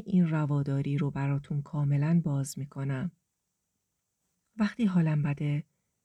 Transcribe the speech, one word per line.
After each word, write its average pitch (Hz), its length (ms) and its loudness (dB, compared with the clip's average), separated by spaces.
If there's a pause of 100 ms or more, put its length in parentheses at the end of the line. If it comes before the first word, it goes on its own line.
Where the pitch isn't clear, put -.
این 180 240 2
رواداری 143 680 0
رو 143 140 -2
براتون 139 500 -4
کاملاً 147 640 0
باز 139 360 -4
می‌کنم. 139 520 -6 (1400)
وقتی 220 300 0
حالم 160 380 4
بده، 147 400 0 (420)